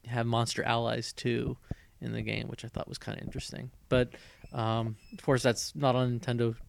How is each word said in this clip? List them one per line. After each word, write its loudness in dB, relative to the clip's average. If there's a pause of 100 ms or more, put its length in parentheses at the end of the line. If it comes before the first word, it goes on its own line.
have 0
monster 2
allies 0
too 0 (420)
in -6
the -4
game, -4
which -10
I -10
thought -6
was -10
kinda -8
interesting. -8 (180)
But, 4 (360)
um, 0 (180)
of -16
course, 4
that's 2
not 4
on 2
Nintendo 0 (140)